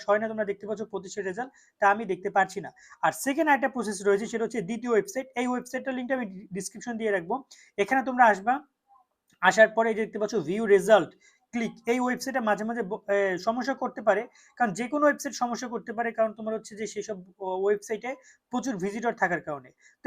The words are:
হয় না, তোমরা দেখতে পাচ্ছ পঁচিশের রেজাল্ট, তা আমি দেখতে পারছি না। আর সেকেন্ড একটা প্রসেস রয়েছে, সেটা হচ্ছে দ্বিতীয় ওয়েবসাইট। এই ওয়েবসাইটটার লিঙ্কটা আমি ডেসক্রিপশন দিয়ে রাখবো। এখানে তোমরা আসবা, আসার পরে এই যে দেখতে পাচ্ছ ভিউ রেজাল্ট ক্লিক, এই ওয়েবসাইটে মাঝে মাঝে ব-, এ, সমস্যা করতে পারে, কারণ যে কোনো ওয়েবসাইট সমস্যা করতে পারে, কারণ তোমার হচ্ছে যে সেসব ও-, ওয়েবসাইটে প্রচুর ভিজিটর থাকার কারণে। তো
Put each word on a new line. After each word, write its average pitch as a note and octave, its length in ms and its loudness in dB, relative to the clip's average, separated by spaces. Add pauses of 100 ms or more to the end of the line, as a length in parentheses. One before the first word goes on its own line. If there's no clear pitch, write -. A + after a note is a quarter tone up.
হয় G#3 140 4
না, A3+ 100 -4
তোমরা G#3+ 200 -4
দেখতে G3+ 160 -12
পাচ্ছ G#3+ 140 -6 (120)
পঁচিশের F#3+ 360 -8
রেজাল্ট, G#3 220 -8 (280)
তা G#3 140 4
আমি A3 180 -6
দেখতে F#3 240 -6
পারছি F#3+ 300 2
না। B2 40 -14 (360)
আর D#3+ 60 2 (120)
সেকেন্ড D4+ 320 0
একটা B3+ 200 0
প্রসেস G#3 220 -4 (100)
রয়েছে, G3+ 240 4
সেটা A3+ 140 -2
হচ্ছে A3+ 140 -4 (100)
দ্বিতীয় A#3 240 -4
ওয়েবসাইট। A#3+ 340 0 (140)
এই B3+ 100 0
ওয়েবসাইটটার B3 460 -6
লিঙ্কটা B3+ 200 -4
আমি A#3+ 100 -4 (280)
ডেসক্রিপশন G#3+ 440 -8
দিয়ে A3 160 0
রাখবো। F3+ 200 -2 (480)
এখানে C4 260 2
তোমরা B3 220 4
আসবা, G3+ 220 0 (880)
আসার F#3+ 340 8
পরে A3+ 160 4
এই G#3+ 60 -2
যে A3 80 0
দেখতে G#3+ 160 -6
পাচ্ছ G#3 120 -2 (140)
ভিউ G#3 160 -2 (140)
রেজাল্ট F#3 340 6 (420)
ক্লিক, A3+ 200 -4 (200)
এই B3+ 100 0
ওয়েবসাইটে B3+ 460 -2
মাঝে G3+ 200 0
মাঝে A#3 220 -4
ব-, F#3 120 -8 (120)
এ, - 20 4 (300)
সমস্যা B3 260 -2 (100)
করতে B3+ 240 -6
পারে, G#3 140 4 (360)
কারণ A#3 220 2
যে A#3+ 120 -4
কোনো D4 140 0
ওয়েবসাইট C#4+ 360 0
সমস্যা A#3+ 320 -4
করতে A#3 240 -8
পারে, A#3 200 -2
কারণ A3 200 2
তোমার A3 200 -6
হচ্ছে A3 220 -16
যে A3 140 -6
সেসব G#3 240 -8 (280)
ও-, F#3 180 -4
ওয়েবসাইটে G#3 480 -2 (400)
প্রচুর B3 220 -2 (100)
ভিজিটর A3+ 380 -2
থাকার F3 260 2
কারণে। C#3 220 -8 (320)
তো - 60 -6